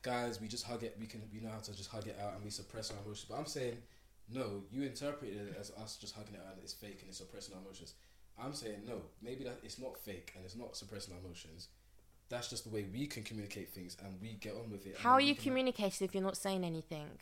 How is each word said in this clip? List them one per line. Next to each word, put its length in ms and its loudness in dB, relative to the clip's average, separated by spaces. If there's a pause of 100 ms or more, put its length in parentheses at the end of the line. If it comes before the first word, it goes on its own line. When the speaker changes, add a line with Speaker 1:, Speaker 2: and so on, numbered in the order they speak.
Speaker 1:
guys, 400 2
we 60 -4
just 180 -2
hug 180 -2
it, 160 -4
we 80 -4
can, 140 -8 (120)
we 60 -6
know 100 -4
how 100 -4
to 160 -6
just 140 -6
hug 180 -4
it 140 -4
out 140 0
and 80 -6
we 60 -4
suppress 420 -4
our 140 -6
emotions. 240 -6
But 60 -4
I'm 100 0
saying, 320 0 (540)
no, 400 0
you 120 2
interpreted 540 0
it 220 -4
as 120 -6 (100)
us 160 -6
just 180 -8
hugging 200 -10
it 100 -10
out 100 -10
and 80 -12
it's 100 -8
fake 260 -10
and 100 -12
it's 80 -10
suppressing 380 -10
our 60 -8
emotions. 320 -12 (440)
I'm 160 -4
saying, 320 -4
no, 160 -2 (200)
maybe 240 -4
that 180 -4
it's 160 -8
not 180 -4
fake 380 -6
and 100 -10
it's 120 -8
not 180 -6
suppressing 380 -6
our 80 -8
emotions. 480 -10 (600)
That's 200 -2
just 160 -4
the 40 -6
way 220 2
we 160 0
can 160 -4
communicate 460 -4
things 340 -8
and 180 -4
we 120 -4
get 200 -4
on 160 -4
with 160 -4
it. 100 -6
And 20 -6
Speaker 2:
How 160 10
are 60 12
Speaker 1:
then 80 12
Speaker 2:
you 40 10
Speaker 1:
we 40 8
can 100 -4
Speaker 2:
communicating 640 6
if 60 0
you're 100 4
not 140 4
saying 280 4
anything? 420 -2 (140)